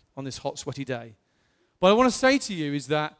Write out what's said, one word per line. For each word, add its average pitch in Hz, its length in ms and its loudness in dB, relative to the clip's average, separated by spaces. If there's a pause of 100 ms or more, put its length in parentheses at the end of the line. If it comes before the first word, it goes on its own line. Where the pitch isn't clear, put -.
(180)
on 135 60 -10
this 135 160 -10
hot, - 180 -8
sweaty 139 260 -10
day. 117 320 -10 (640)
But 185 120 6
I - 20 6
want 247 180 6
to - 60 -4
say 269 220 4
to - 160 -6
you 147 180 -4
is 139 140 -6
that 151 320 -2